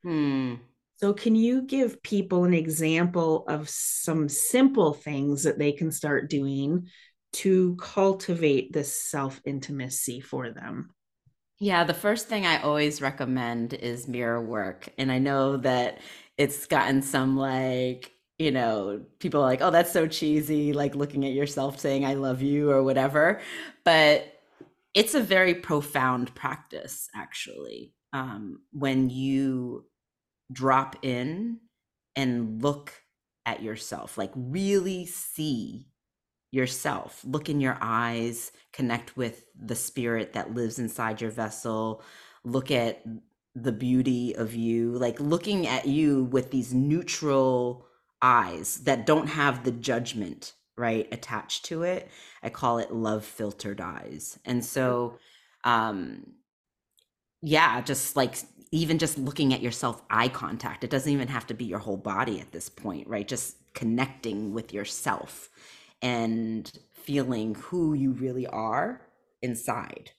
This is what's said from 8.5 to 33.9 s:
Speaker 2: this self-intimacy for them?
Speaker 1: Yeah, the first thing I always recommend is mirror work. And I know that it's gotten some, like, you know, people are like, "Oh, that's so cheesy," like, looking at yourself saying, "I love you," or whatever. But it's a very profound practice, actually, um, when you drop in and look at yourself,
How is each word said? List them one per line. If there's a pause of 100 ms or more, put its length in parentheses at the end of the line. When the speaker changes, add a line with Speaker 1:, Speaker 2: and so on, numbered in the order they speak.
Speaker 2:
this
self-intimacy
for
them? (720)
Speaker 1:
Yeah,
the
first
thing
I
always
recommend
is
mirror
work. (100)
And
I
know
that (360)
it's
gotten
some,
like, (260)
you
know, (160)
people
are
like,
"Oh,
that's
so
cheesy,"
like,
looking
at
yourself
saying,
"I
love
you,"
or
whatever. (440)
But (680)
it's
a
very
profound
practice,
actually, (180)
um, (100)
when
you (640)
drop
in (580)
and
look (500)
at
yourself,